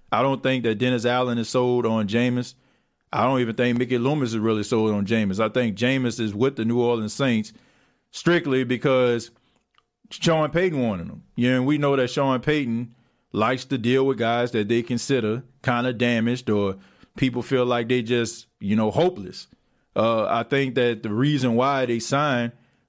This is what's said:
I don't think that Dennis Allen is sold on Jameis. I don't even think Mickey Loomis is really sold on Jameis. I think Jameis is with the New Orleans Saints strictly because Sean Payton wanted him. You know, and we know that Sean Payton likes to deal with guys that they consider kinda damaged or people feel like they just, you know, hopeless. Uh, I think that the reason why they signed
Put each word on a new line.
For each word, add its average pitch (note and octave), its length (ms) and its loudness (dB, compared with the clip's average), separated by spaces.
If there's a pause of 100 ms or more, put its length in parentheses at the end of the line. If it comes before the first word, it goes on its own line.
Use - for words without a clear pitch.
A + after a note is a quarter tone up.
(120)
I G#2+ 100 2
don't C3+ 200 0
think C3 220 0
that A2+ 120 0
Dennis A#2+ 300 0
Allen B2 320 2
is A2+ 120 -4
sold B2 360 2
on A2 220 0
Jameis. B2 480 -2 (560)
I - 140 0
don't C3 160 2
even A2+ 140 -2
think A#2+ 220 0
Mickey A#2+ 220 0
Loomis C3 320 0
is A2+ 80 -2
really G#2+ 240 0
sold A2 280 2
on G2+ 140 0
Jameis. G2+ 340 0
I A2 100 2
think A2+ 280 0
Jameis B2 420 0
is G#2+ 140 -2
with B2+ 220 0
the A2 100 -2
New A#2 160 2
Orleans A#2 320 0
Saints A#2 400 0 (560)
strictly C#3+ 540 0
because B2 680 0 (800)
Sean D#3 400 2
Payton E3 320 0
wanted F#2+ 260 -2
him. - 160 -16 (120)
You B2 160 2
know, B2+ 60 2
and B2+ 100 0
we D3+ 100 2
know C#3+ 180 2
that B2+ 140 2
Sean C3+ 320 0
Payton A#2+ 540 -2 (380)
likes B2 320 0
to C#3 120 -2
deal B2+ 280 2
with C3 120 0
guys A#2 340 0
that G#2+ 180 -2
they A#2 140 2
consider A#2+ 600 -2 (180)
kinda B2 300 0
damaged A#2+ 580 0
or G2+ 280 0 (400)
people B2 240 0
feel B2+ 240 0
like A#2+ 240 -2
they B2+ 120 2
just, A#2 460 -2 (120)
you G#2 160 -2
know, A2 160 2
hopeless. D3 560 -2 (480)
Uh, A2 300 2
I A#2 180 0
think C3+ 320 -2
that A#2+ 280 0
the G#2+ 100 -4
reason C3 420 2
why C3 300 2
they A#2+ 140 -2
signed B2+ 540 -2 (360)